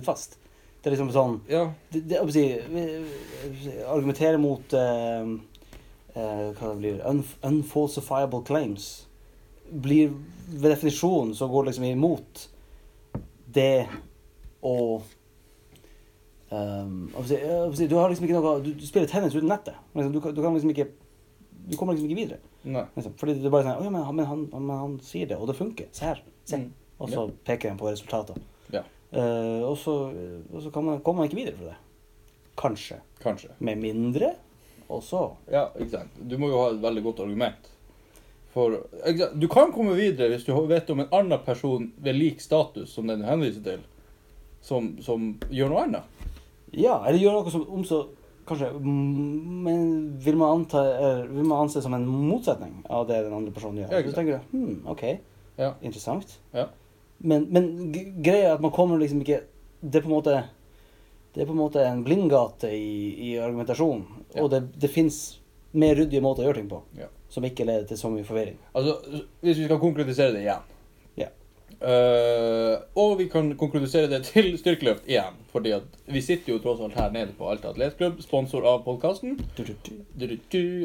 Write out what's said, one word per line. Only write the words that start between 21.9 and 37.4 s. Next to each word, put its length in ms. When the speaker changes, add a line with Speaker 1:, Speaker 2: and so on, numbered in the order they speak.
Speaker 1:
liksom 120
ikke 120
videre. 180
Speaker 2:
Nei. 220
Speaker 1:
Liksom, 240
fordi 240
du 80
bare 160
sier, 140
"Å 40
ja, 60
men 160
han, 100
men 100
han, 260
men 180
han 320
sier 240
det, 120
og 120
det 80
funker. 340
Se 200
her, 100
se." 180
Speaker 2:
Mm. 80
Speaker 1:
Og 60
så 160
Speaker 2:
Ja. 60
Speaker 1:
peker 240
han 80
på 140
resultater. 480
Speaker 2:
Ja. 80
Speaker 1:
Eh, 500
og 140
så, 160
og 80
så 100
kan 140
man, 160
kommer 180
man 80
ikke 80
videre 220
fra 80
det. 80
Kanskje. 400
Speaker 2:
Kanskje. 380
Speaker 1:
Med 180
mindre, 540
og 160
så 140
Speaker 2:
Ja, 160
ikke 140
sant. 260
Du 220
må 100
jo 140
ha 80
et 100
veldig 240
godt 160
argument. 480